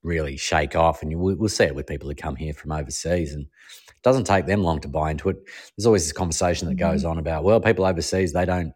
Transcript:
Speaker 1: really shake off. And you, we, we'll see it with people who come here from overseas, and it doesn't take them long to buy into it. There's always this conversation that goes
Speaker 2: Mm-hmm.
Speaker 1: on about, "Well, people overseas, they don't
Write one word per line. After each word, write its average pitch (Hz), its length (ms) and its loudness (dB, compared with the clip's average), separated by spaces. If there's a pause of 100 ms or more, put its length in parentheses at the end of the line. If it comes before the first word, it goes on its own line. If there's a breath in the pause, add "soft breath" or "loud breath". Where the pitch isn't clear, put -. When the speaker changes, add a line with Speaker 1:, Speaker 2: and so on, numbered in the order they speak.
Speaker 1:
really 80 340 -4
shake 76 380 0
off. 82 260 4
And 78 100 -6
you, 82 80 -4
we, 95 160 2
we'll 107 140 0
see 92 160 4
it 71 100 -2
with 69 120 -8
people 71 220 -8
who 69 60 -6
come 73 200 -8
here 78 180 -6
from - 180 -10
overseas, 76 600 -4
and 71 120 -10
it - 580 -20
doesn't 127 220 4
take 95 220 2
them 101 160 2
long 82 180 0
to 73 60 -12
buy 78 240 -2
into 76 180 -2
it. 92 80 -2 (400 loud breath)
There's 101 100 -2
always 101 160 6
this 78 100 -4
conversation 87 560 0
that 95 60 -2
goes 87 260 2
Speaker 2:
Mm-hmm. 82 100 -2
Speaker 1:
on 80 80 -2
about, 78 240 -4
"Well, 110 180 6
people 110 240 2
overseas, 92 480 0
they 90 120 2
don't 90 300 -2